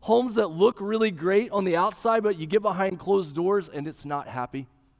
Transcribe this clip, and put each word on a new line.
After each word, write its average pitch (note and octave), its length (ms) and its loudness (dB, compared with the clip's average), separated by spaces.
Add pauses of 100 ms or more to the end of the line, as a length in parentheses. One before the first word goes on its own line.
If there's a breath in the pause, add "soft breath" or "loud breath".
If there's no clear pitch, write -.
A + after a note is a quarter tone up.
homes A#3 360 2
that G#3+ 120 2
look F3+ 320 4
really A3 300 0
great F#3+ 400 0
on G3 140 0
the F3 120 2
outside, A3 460 0
but G#3 160 0
you D#3 80 -8
get G3 160 2
behind F#3+ 360 -2
closed F3+ 360 0
doors F3+ 340 0
and D3 200 -10
it's - 160 -14
not C#3+ 240 -6
happy. B2+ 400 -8 (320)